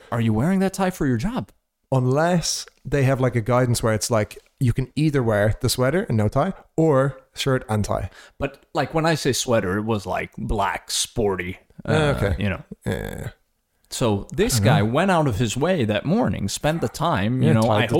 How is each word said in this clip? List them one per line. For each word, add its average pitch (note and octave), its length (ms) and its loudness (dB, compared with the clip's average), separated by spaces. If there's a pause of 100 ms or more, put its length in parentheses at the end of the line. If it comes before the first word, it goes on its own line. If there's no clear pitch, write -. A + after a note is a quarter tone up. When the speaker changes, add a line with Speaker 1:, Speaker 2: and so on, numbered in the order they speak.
(100)
Speaker 1:
are A#2 100 -2
you A2+ 120 2
wearing D#3+ 260 2
that F#3+ 160 0
tie F#3 160 -2
for E3 160 -2
your B2 100 2
job?" E3+ 360 -4 (400)
Speaker 2:
Unless D3 720 0 (180)
they C#3 200 0
have, C3 160 2
like, B2+ 160 0
a A#2 40 0
guidance A#2+ 420 2
where A2 120 2
it's - 160 -2
like, G#2+ 280 0 (220)
you B2 140 2
can C3 200 -4
either C#3+ 280 2
wear G#2+ 400 2
the A#2+ 80 0
sweater C#3 380 0
and A2 100 0
no G#2+ 100 2
tie E3 240 0 (240)
or C#3 420 2 (160)
shirt C3 340 -2
and G#2+ 160 0
tie. G#2+ 260 -4 (280)
Speaker 1:
But, - 360 -6
like, C#3+ 180 -2
when D#3 140 2
I E3 80 2
say C#3 180 0
sweater, G#2 460 0
it G#2+ 80 -4
was, A2 180 -2
like, F2 320 -6
black, G2 540 -4
sporty, F#2 680 -2 (280)
Speaker 2:
Yeah, A2 60 0 (180)
Speaker 1:
uh, C3 60 -2
Speaker 2:
okay. G2+ 260 0
Speaker 1:
you G2+ 80 0
know. E2+ 120 -8 (220)
Speaker 2:
Yeah. - 460 -6 (600)
Speaker 1:
So A2 440 -2
this E3+ 220 0
Speaker 2:
I - 20 2
don't G2+ 80 2
Speaker 1:
guy A2+ 140 6
Speaker 2:
know. G#2 120 2
Speaker 1:
went F3+ 180 2
out D#3+ 160 2
of A2 120 0
his A#2 180 -2
way D3+ 300 0
that G#2+ 180 0
morning, E3 460 0
spent D#3+ 320 -2
the A2+ 80 -2
time, B2+ 520 0
Speaker 2:
Yeah, D3+ 60 6
Speaker 1:
you D#3+ 60 6
know, A2 80 4
Speaker 2:
tied A2+ 220 2
Speaker 1:
I - 20 0
Speaker 2:
the A2+ 140 0